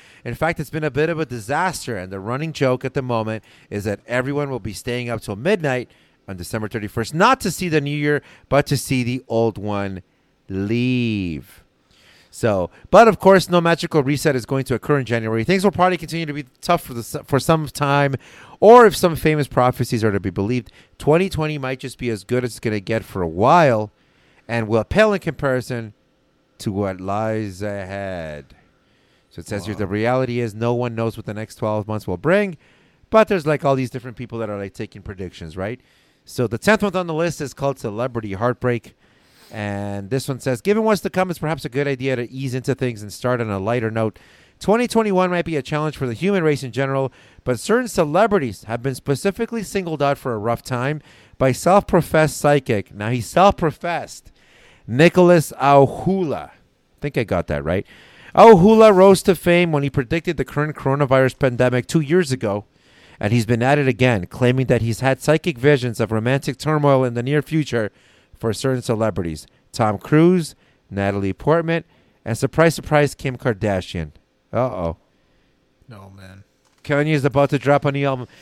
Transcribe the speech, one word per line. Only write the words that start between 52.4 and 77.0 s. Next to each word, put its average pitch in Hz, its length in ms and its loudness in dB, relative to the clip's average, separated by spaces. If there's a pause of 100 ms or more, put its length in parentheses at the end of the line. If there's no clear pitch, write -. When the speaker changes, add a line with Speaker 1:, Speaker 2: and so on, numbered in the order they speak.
Speaker 1:
Now, 104 160 -6
he's 120 160 -4
self-professed. 170 1080 -2 (540)
Nicholas 170 720 6
Auhula. 139 920 2
I - 500 -20
think 147 180 -6
I 123 60 0
got 90 220 -2
that 73 180 -4
right. 90 220 -2 (480)
Auhula 220 600 10
rose 190 280 8
to 190 120 4
fame 175 380 2
when 143 100 0
he 139 80 -2
predicted 156 460 -4
the 139 80 -4
current 147 320 -6
coronavirus 135 640 2
pandemic 123 480 0
two 165 140 0
years 151 300 0
ago, 107 340 -2 (540)
and 107 140 -2
he's 117 140 2
been 117 160 2
at 139 160 4
it 139 100 0
again, 113 380 2
claiming 127 400 0
that 117 160 2
he's 113 180 -2
had 135 200 0
psychic 156 380 -2
visions 123 400 2
of 113 140 -2
romantic 123 460 -2
turmoil 143 460 2
in 120 100 -4
the 120 80 -4
near 143 200 -2
future 123 480 -4 (480)
for 113 140 -2
certain 131 300 -2
celebrities. 101 640 -4 (260)
Tom 107 260 0
Cruise, 165 560 2 (360)
Natalie 98 420 -2
Portman, 165 520 -2 (400)
and 117 120 -6
surprise, 160 380 2
surprise, 147 400 0
Kim - 220 -8
Kardashian. 95 760 -4 (400)
Uh-oh. 95 440 -4 (920)
Speaker 2:
No, 101 280 -20
man. 95 280 -20 (400)
Speaker 1:
Kanye 147 240 0